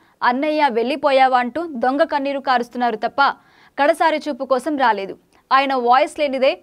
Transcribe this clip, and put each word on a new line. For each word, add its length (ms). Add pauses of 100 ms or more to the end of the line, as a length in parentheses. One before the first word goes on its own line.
(220)
అన్నయ్య 500
వెళ్ళిపోయావా 680
అంటూ 280
దొంగ 360
కన్నీరు 380
కారుస్తున్నారు 560
తప్ప 240 (580)
కడసారి 500
చూపు 160
కోసం 320
రాలేదు. 400 (360)
ఆయన 220
వాయిస్ 440
లేనిదే 440